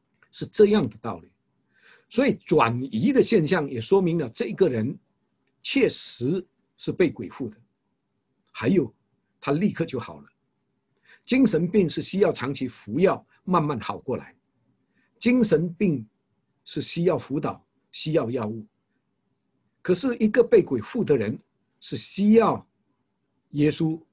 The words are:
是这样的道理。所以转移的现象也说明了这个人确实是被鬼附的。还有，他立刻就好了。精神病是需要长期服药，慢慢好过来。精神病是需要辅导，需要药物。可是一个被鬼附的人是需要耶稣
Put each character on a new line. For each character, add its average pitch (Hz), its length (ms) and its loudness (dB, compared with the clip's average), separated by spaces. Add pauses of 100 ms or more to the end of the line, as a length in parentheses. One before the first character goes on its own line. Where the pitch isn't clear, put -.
(320)
是 - 120 -8
这 - 220 4
样 202 220 2
的 - 120 -12
道 95 200 -10
理。 - 100 -20 (800)
所 269 160 0
以 233 80 2 (100)
转 120 320 2 (160)
移 151 200 0
的 254 100 4
现 180 240 2
象 151 240 -2
也 123 100 -8
说 190 220 2
明 170 160 0
了 139 120 -4
这 226 220 -6
个 175 160 2
人 120 300 -2 (640)
确 254 260 0
实 - 560 -4 (320)
是 - 140 -8
被 170 180 0
鬼 110 220 -10
附 127 180 -10
的。 - 80 -16 (960)
还 - 160 -6
有， 156 260 2 (480)
他 139 120 -2
立 175 200 0
刻 165 120 -4
就 135 160 -8
好 78 200 -14
了。 71 80 -20 (960)
精 262 220 4
神 170 200 2
病 175 220 2
是 156 140 -6
需 - 160 -4
要 185 140 4
长 127 200 -6
期 131 140 -6
服 117 320 -8
药， - 260 2 (200)
慢 175 200 2
慢 147 140 -4
好 95 180 -8
过 117 200 -6
来。 - 180 -14 (840)
精 247 240 2
神 170 340 2
病 151 300 0 (600)
是 - 180 -8
需 170 220 -4
要 175 120 2
辅 131 220 -6
导， 120 260 -8 (280)
需 156 220 -6
要 139 180 0
药 117 160 -4
物。 110 180 -10 (1120)
可 180 140 0
是 240 220 -2
一 220 120 2
个 240 140 2
被 226 180 6
鬼 131 200 -2
附 208 240 -4
的 143 120 2
人 110 220 -4 (400)
是 - 180 -10
需 202 360 0
要 208 340 4 (840)
耶 147 200 2
稣 160 280 -4 (140)